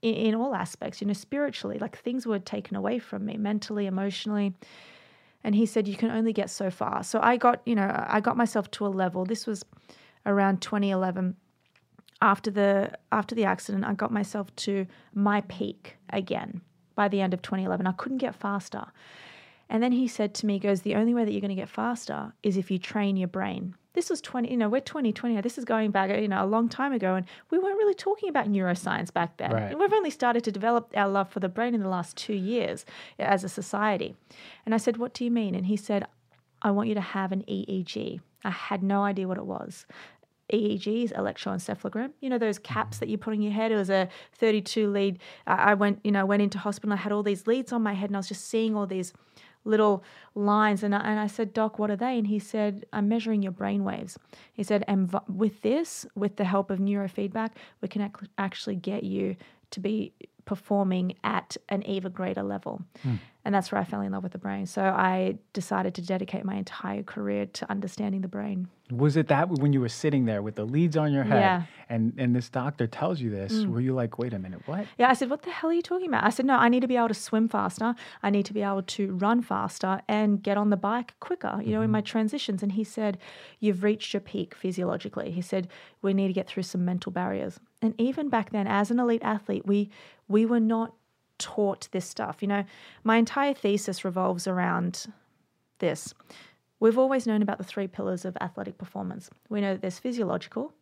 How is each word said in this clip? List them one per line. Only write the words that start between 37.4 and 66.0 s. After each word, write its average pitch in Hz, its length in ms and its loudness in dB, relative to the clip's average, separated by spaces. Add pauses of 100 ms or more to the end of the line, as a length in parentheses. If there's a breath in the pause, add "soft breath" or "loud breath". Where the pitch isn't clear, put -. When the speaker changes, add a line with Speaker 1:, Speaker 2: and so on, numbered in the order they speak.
Speaker 1:
E 190 200 -4
E 190 160 -2
G." - 380 -8 (220)
I 190 80 -2
had 190 320 -4
no 196 200 2
idea 190 240 0
what 185 100 -2
it - 100 -8
was. - 380 -10 (680 loud breath)
E 208 40 4
E 208 200 2
G 220 260 0
is 220 80 -2
electroencephalogram. 202 1000 -4 (100)
You 269 80 -4
know 247 80 0
those 214 220 0
caps - 380 -4
Speaker 2:
Mm-hmm. - 20 -10
Speaker 1:
that 220 100 -4
you 214 80 0
put 220 160 -4
on 208 80 0
your 208 100 0
head? 220 200 2
It 220 40 4
was 196 140 2
a 190 180 4 (260 loud breath)
thirty-two 214 580 2
lead. 196 260 2 (300 loud breath)
I, 196 240 6
I - 20 8
went, 202 300 4
you 208 80 2
know, 196 140 4
went 202 180 4
into 202 160 0
hospital 208 320 -2
and 202 80 0
I 180 40 -6
had 208 80 -2
all 208 120 0
these 202 240 0
leads 247 260 0
on 233 80 2
my 208 120 0
head 202 180 -2
and 202 40 0
I 196 40 0
was 185 100 -6
just - 180 -10
seeing 226 280 0
all 202 100 0
these 185 260 -4 (540 soft breath)
little 214 360 6 (320 loud breath)
lines. 208 500 4
And 202 120 2
I, 202 40 2
and 214 200 0
I 214 80 0
said, 208 240 -4
"Doc, 220 280 0
what 208 120 2
are 196 60 -2
they?" 247 200 0
And 214 100 0
he 208 120 0
said, 208 540 -2
"I'm 208 160 2
measuring 220 320 2
your 190 100 -2
brain 202 320 -2
waves." 190 340 -6 (360 loud breath)
He 214 100 -4
said, 202 240 2
"And 190 240 2
v-, 190 60 0 (100)
with 208 360 0
this, 277 420 0 (100)
with 202 220 -2
the 202 80 0
help 196 260 2
of 190 80 -2
neurofeedback, 202 680 -2 (320 loud breath)
we - 80 -4
can 208 140 -2
ac-, 202 340 -10
actually 196 400 -4
get 190 260 -4
you 190 320 -2 (360 loud breath)
to - 100 -10
be 214 320 -2 (320)
performing 185 720 0 (100)
at - 320 -2 (100)
an 202 160 -2
even 190 300 -4
greater 190 300 -4
level." 196 380 -6 (220 loud breath)
Speaker 2:
Hmm. 127 120 0 (280 loud breath)
Speaker 1:
And 202 120 0
that's 190 160 0
where 202 80 0
I 185 60 0
fell 202 160 -6
in 196 100 -4
love 190 120 -4
with 185 100 -8
the - 40 -12
brain. 196 280 -6
So 190 180 -4
I 185 540 2 (160)
decided 185 420 -2
to 185 60 -8